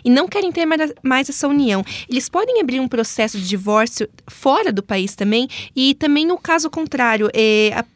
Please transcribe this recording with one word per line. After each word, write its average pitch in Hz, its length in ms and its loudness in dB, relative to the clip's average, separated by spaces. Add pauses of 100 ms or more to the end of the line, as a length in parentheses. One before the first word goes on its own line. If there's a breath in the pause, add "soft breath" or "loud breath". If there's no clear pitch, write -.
e 240 40 2
não 277 180 4
querem 392 240 -2
ter 339 140 0
mara-, 311 280 0 (100)
mais 262 240 0
essa 285 200 -4
união, 247 360 2 (240 loud breath)
eles 247 220 -2
podem 453 320 0
abrir 254 180 0
um 262 80 -2
processo 226 500 -2
de 185 100 -6
divórcio 208 600 0 (200)
fora 294 440 0
do 196 100 -2
país 196 340 -4
também? 220 320 0 (280 loud breath)
E 269 200 4
também 302 360 2
o 349 60 0
caso 320 320 -2
contrário, 240 640 0
é, 214 420 4
é 226 80 -4 (120)